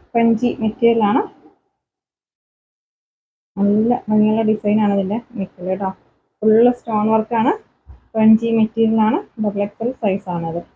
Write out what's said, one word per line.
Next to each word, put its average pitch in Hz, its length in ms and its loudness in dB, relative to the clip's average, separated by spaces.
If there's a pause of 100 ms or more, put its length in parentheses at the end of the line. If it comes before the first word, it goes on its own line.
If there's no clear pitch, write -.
(120)
ക്രഞ്ചി 233 380 2 (120)
മെറ്റീരിയൽ 226 480 0
ആണ്. 254 120 2 (2250)
നല്ല 208 340 0 (160)
ഭംഗിയുള്ള 214 420 2
ഡിസൈൻ 214 360 0
ആണ് 202 120 0
ഇതിന്റെ 196 220 -4 (200)
നെക്കിൽ 185 300 -8 (120)
ട്ടോ. 190 80 -4 (500)
ഫുൾ 220 260 4 (140)
സ്റ്റോൺ 214 260 -4 (100)
വർക്ക് 220 260 -2
ആണ്. 269 120 2 (600)
ക്രഞ്ചി 220 360 4 (100)
മെറ്റീരിയൽ 220 480 0
ആണ്. 277 120 0 (240)
ഡബിൾ 202 220 -4
എക്സ് 208 200 -10
എൽ 254 60 -4 (100)
സൈസ് 196 340 -4
ആണത്. 170 260 -6 (140)